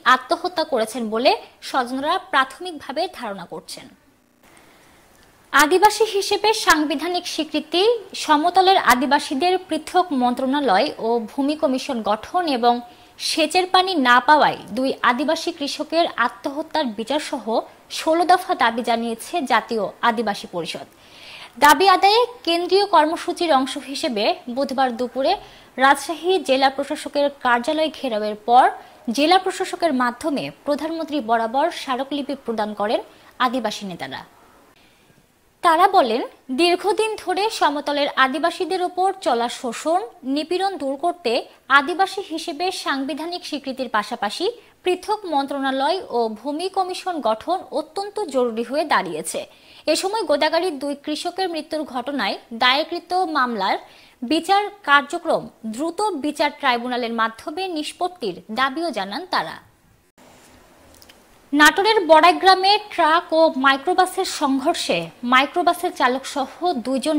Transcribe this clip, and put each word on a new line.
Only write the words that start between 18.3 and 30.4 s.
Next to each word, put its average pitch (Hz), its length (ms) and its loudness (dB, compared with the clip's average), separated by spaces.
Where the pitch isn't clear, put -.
দাবি 233 340 2
জানিয়েছে 233 440 -4
জাতীয় 220 320 0
আদিবাসী 220 500 -2
পরিষদ। 175 360 -8
দাবি 294 300 6
আদায়ে 392 300 4
কেন্দ্রীয় 349 420 0
কর্মসূচির 330 760 2
অংশ 269 140 -2
হিসেবে 262 340 -4
বুধবার 262 480 -2
দুপুরে 262 360 -2
রাজশাহী 302 540 2
জেলা 269 220 4
প্রশাসকের 285 560 -4
কার্যালয় 302 520 0
ঘেরাওয়ের 214 400 -4
পর 254 180 8
জেলা 311 320 4
প্রশাসকের 349 500 -2
মাধ্যমে 247 500 -2